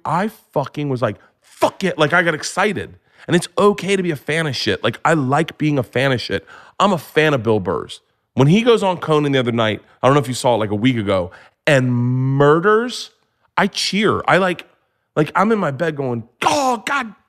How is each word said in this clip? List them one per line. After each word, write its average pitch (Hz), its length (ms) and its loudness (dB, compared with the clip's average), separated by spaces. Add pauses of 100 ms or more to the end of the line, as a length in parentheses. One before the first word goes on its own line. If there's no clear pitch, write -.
I 175 220 -2
fucking 147 600 -6
was 123 120 -2
like, 110 160 -2 (240)
"Fuck - 420 -2
it." 185 140 -2
Like, 151 160 2
I 180 80 4
got 170 140 0
excited. 151 640 -4 (260)
And 143 100 0
it's 175 120 0 (100)
okay 202 400 2
to 185 60 -2
be 175 80 -2
a 147 40 -2
fan 156 320 -4
of 131 80 -4
shit. - 300 -4
Like, 120 180 -2
I 160 100 2
like 147 440 -2
being 151 220 0
a 120 40 -2
fan 135 300 -2
of 117 80 -4
shit. - 240 -6 (340)
I'm 196 140 2
a 170 40 -2
fan 151 360 0
of 120 100 -2
Bill 107 160 2
Burr's. 87 400 -6 (360)
When 131 120 4
he 190 140 4
goes 226 220 4
on 185 160 0
Conan 147 340 0
the 135 60 4
other 120 120 0
night, 110 300 -2 (200)
I 123 60 4
don't 135 60 6
know 143 80 4
if 120 80 -6
you 123 40 -4
saw 123 220 0
it, 104 40 0
like, 107 100 -2
a 104 60 -2
week 120 200 0
ago, 98 360 -2 (340)
and 131 260 2 (460)
murders, 196 760 2 (460)
I 190 100 0
cheer. 185 600 -2
I, 151 100 4
like, 180 280 -2 (520)
like, 151 180 0
I'm 196 160 2
in 220 80 2
my 160 120 -2
bed 156 260 -4
going, 123 300 -6 (180)
"Oh, 262 400 0
God, 262 280 -6 (160)